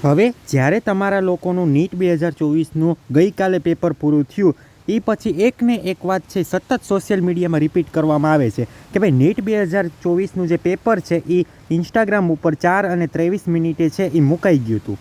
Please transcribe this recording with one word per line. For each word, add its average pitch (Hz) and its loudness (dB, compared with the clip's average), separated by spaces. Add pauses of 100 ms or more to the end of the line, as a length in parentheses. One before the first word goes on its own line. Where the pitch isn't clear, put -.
હવે 180 2 (180)
જ્યારે 143 2
તમારા 196 -2
લોકોનું 180 -2
નીટ 156 0
બે 180 2
હજાર 165 -2
ચોવીસનું 160 -2 (140)
ગઈકાલે 185 2
પેપર 165 -2
પૂરું 147 0
થયું, 180 0 (320)
એ 214 0
પછી 220 -4
એક 196 0
ને 240 2
એક 185 -6
વાત 190 -2
છે 185 -4
સતત 185 -4
સોશિયલ 196 -2
મીડિયામાં 170 0
રિપીટ 156 0
કરવામાં 156 2
આવે 135 2
છે 120 -4 (260)
કે - 0
ભાઈ 190 2
નીટ 139 2
બે 208 0
હજાર 180 -2
ચોવીસનું 180 -4
જે 165 0
પેપર 185 0
છે 170 -2
એ 180 2 (260)
Instagram 196 0
ઉપર 160 0
ચાર 185 0
અને 175 -2
ત્રેવીસ 175 -2
મિનિટે 165 0
છે 196 -4
એ 160 0
મુકાઈ 156 4
ગયું 113 -2
હતું. 101 -8